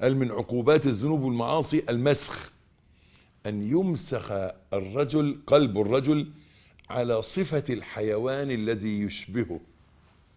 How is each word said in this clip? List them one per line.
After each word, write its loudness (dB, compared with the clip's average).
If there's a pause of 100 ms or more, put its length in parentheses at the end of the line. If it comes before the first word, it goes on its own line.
قال: 4
"من 2
عقوبات 2
الذنوب 0
والمعاصي 0
المسخ، 0 (920)
أن -4
يمسخ -2 (420)
الرجل، 0
قلب 4
الرجل، 2 (600)
على 0
صفة -2
الحيوان -2
الذي -2
يشبهه". -4 (760)